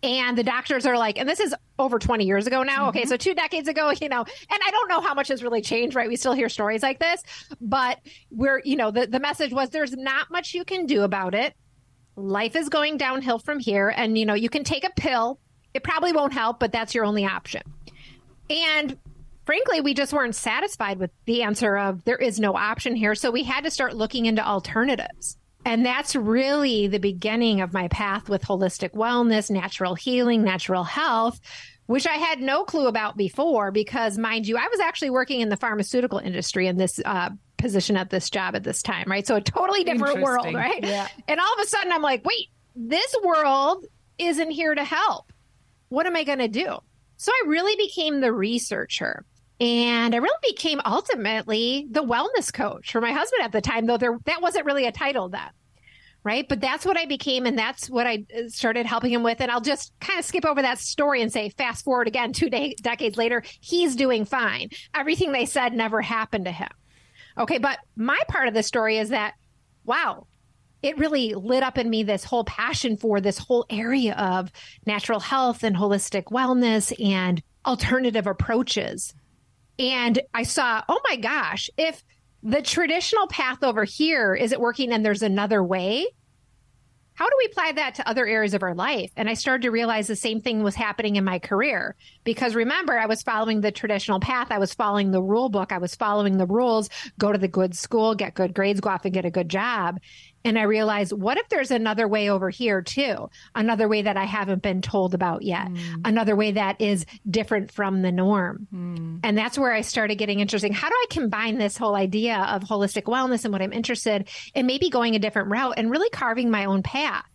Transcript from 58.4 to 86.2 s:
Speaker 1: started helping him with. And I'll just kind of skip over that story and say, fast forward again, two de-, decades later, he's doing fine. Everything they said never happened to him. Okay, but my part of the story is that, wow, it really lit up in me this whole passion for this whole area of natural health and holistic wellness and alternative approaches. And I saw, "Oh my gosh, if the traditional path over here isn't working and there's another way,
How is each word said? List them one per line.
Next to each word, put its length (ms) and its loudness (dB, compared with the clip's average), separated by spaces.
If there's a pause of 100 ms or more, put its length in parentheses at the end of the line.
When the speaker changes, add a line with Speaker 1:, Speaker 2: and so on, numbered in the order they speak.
Speaker 1:
started 360 -2
helping 300 0
him 80 2
with. 180 0
And 100 -2
I'll 120 0
just 360 -4
kind 200 -4
of 80 -4
skip 180 -2
over 160 2
that 180 2
story 440 0
and 100 -2
say, 240 -2
fast 300 -4
forward 200 4
again, 280 -2
two 160 2
de-, 320 -2
decades 340 -2
later, 260 0 (160)
he's 380 0
doing 300 2
fine. 420 -2 (260)
Everything 380 0
they 140 0
said 260 0
never 300 0
happened 420 -2
to 80 -6
him. 160 -8 (720)
Okay, 180 0
but 220 0 (180)
my 220 0 (100)
part 200 0
of 40 -2
the 100 0
story 360 0
is 100 -2
that, 280 -2 (500)
wow, 400 -2 (560)
it 160 -2
really 340 2
lit 300 0
up 160 -2
in 100 0
me 140 2
this 220 0
whole 200 0
passion 540 -2
for 240 2
this 160 0
whole 320 2
area 460 0
of 360 0 (320)
natural 360 0
health 440 0
and 100 2
holistic 500 0
wellness 680 2 (100)
and 400 2 (220)
alternative 600 2
approaches. 880 -2 (640)
And 400 0 (140)
I 120 -2
saw, 440 0
"Oh 180 2
my 100 0
gosh, 600 -2
if 260 -2 (400)
the 200 2
traditional 640 2
path 360 -4
over 220 2
here 500 2
isn't 240 0
working 320 0
and 140 2
there's 160 2
another 420 2
way, 440 0 (1080)